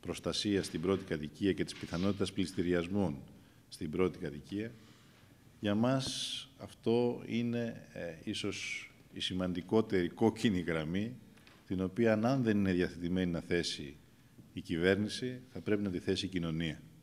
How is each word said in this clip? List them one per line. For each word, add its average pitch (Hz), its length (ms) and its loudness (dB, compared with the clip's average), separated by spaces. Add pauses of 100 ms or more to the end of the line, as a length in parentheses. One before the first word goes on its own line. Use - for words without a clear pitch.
προστασίας 90 640 0
στην 82 140 -6
πρώτη 92 240 2
κατοικία 82 480 0
και 87 120 2
της - 100 -10
πιθανότητας 98 580 -2
πληστηριασμών 87 840 0 (520)
στην 85 220 -8
πρώτη 85 280 0
κατοικία. 90 540 -6 (880)
Για 104 140 2
μας 127 760 0 (100)
αυτό 120 680 0
είναι, 117 680 -2
ε, 87 220 -8 (100)
ίσως - 680 -6 (220)
η 98 80 -8
σημαντικότερη 92 880 2
κόκκινη 110 520 4
γραμμή, 85 540 -2 (520)
την 92 160 -2
οποία, 110 300 4
αν 120 300 2
δεν 110 160 4
είναι 98 140 4
διαθετημένη 87 580 2
να 85 100 -2
θέσει 80 560 -2 (560)
η 90 80 -8
κυβέρνηση, 98 800 2 (120)
θα 92 80 -10
πρέπει 104 220 0
να 101 80 0
τη 87 80 -2
θέσει 95 280 0
η - 20 -4
κοινωνία. 82 520 -2 (220)